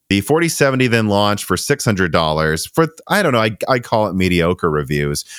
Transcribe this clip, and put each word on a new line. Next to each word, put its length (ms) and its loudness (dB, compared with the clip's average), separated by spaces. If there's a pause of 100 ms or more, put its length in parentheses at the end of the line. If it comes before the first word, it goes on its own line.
The 120 2
forty 280 0
seventy 380 2
then 200 2
launched 380 2
for 100 -2
six 300 -2
hundred 260 0
dollars 540 0
for, 220 0 (220)
I 120 0
don't 100 0
know, 120 2
I, 120 -2 (120)
I 100 2
call 300 0
it 80 -4
mediocre 560 0
reviews. 520 -2 (160)